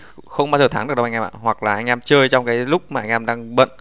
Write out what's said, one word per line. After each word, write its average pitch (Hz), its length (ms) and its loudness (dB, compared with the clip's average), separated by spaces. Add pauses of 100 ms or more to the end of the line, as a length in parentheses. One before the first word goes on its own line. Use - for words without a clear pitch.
(260)
không 147 260 -4
bao 143 80 4
giờ 135 80 6
thắng 107 200 -4
được 143 80 -6
đâu 120 100 0
anh 117 80 -4
em 113 100 -4
ạ. 90 100 -6
Hoặc 110 300 -4
là 107 100 0
anh 110 120 -4
em 123 160 0
chơi 135 280 4
trong 127 160 2
cái 117 100 0
lúc 135 360 -2
mà 131 100 -4
anh 107 80 -6
em 113 160 -2
đang 117 300 -6
bận 127 140 4 (120)